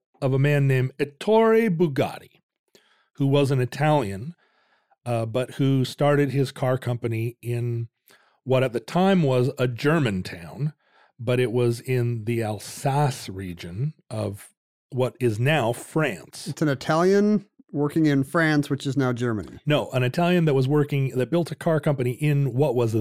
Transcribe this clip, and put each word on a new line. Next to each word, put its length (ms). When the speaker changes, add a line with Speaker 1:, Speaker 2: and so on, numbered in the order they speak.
Speaker 1:
of 120
a 60
man 280
named 320
Ettore 680
Bugatti, 720
who 140
was 240
an 100
Italian, 760
uh, 200
but 260
who 340
started 460
his 200
car 260
company 640
in 460
what 200
at 100
the 60
time 420
was 380
a 80
German 560
town, 500
but 200
it 120
was 280
in 460
the 160
Alsace 880
region 640
of 400
what 300
is 200
now 320
France. 760
Speaker 2:
It's 160
an 40
Italian 800
working 360
in 160
France, 460
which 180
is 100
now 160
Germany. 540
Speaker 1:
No, 240
an 100
Italian 440
that 100
was 120
working, 420
that 200
built 220
a 40
car 240
company 320
in 420
what 220
was 260